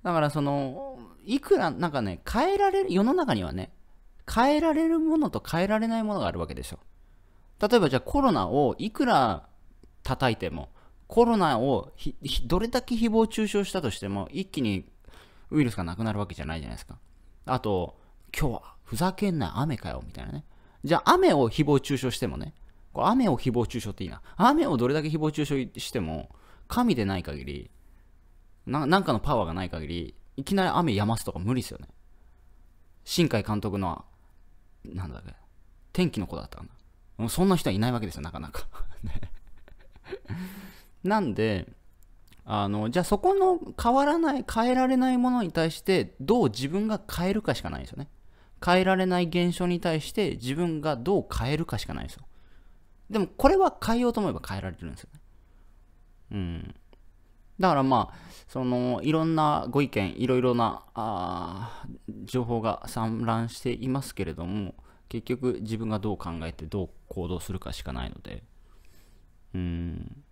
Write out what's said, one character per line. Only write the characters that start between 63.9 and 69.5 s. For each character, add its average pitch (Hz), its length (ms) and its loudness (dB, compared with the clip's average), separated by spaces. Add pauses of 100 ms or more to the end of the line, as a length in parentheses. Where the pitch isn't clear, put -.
す - 120 -12
け 95 120 -4
れ 80 80 -6
ど 85 120 -8
も、 98 300 -4 (340)
結 113 160 -8
局 123 360 -2
自 110 160 -4
分 113 120 -4
が 110 80 -2
ど 104 160 -2
う 85 40 -4
考 - 120 -8 (140)
え 82 100 -8
て 80 140 -12
ど 95 180 -4
う - 40 -12 (180)
行 87 200 -8
動 90 120 -4
す - 120 -10
る 98 80 -6
か - 140 -10
し - 80 -12
か 67 120 -8
な 60 120 -6
い - 60 -8
の - 100 -16
で。 - 220 -14 (1120)